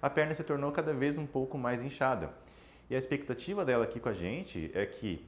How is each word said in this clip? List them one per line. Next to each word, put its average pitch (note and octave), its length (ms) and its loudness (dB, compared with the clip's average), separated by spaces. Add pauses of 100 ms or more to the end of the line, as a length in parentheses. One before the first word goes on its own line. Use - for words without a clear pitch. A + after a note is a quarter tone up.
a C#3+ 80 4
perna D#3 240 4
se D3+ 80 -4
tornou C#3+ 300 0
cada D#3 200 2
vez C#3+ 240 2
um D3+ 80 -2
pouco C3+ 320 0
mais A#2+ 260 0
inchada. C3 500 0 (580)
E B2+ 60 2
a - 20 2
expectativa C#3+ 680 -2
dela A#2+ 200 4
aqui A#2 160 -4
com B2 80 -2
a A2 40 2
gente F#2 600 -4
é G2+ 100 2
que F#2+ 440 -4